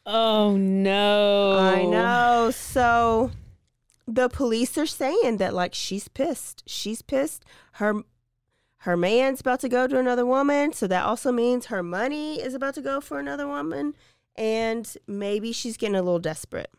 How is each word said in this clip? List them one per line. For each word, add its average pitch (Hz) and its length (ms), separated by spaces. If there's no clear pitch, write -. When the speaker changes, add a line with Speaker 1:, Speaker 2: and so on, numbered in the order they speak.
Speaker 1:
Oh, 214 500
no. 196 1040
Speaker 2:
I 190 260
know. 240 680
So 233 800
the 247 220
police 240 480
are 302 80
saying 277 520
that, 185 180
like, 180 180
she's - 340
pissed. - 600
She's - 340
pissed. 277 420
Her, 208 300
her 175 160
man's 240 460
about 254 200
to 262 80
go 247 180
to 262 100
another 247 300
woman, 285 460
so - 140
that 180 180
also 226 260
means 240 360
her 202 140
money 277 580
is 254 140
about 269 220
to 302 60
go 269 200
for 285 180
another 285 280
woman, 294 480
and 220 600
maybe 202 440
she's 233 240
getting 208 200
a 185 80
little 175 160
desperate. 160 600